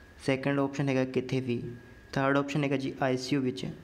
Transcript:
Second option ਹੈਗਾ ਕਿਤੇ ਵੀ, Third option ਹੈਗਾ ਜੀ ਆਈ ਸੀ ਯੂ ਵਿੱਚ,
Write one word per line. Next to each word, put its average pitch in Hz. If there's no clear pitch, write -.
Second 139
option 139
ਹੈਗਾ 131
ਕਿਤੇ 131
ਵੀ, 120
Third 139
option 143
ਹੈਗਾ 139
ਜੀ 135
ਆਈ 131
ਸੀ 131
ਯੂ 139
ਵਿੱਚ, 127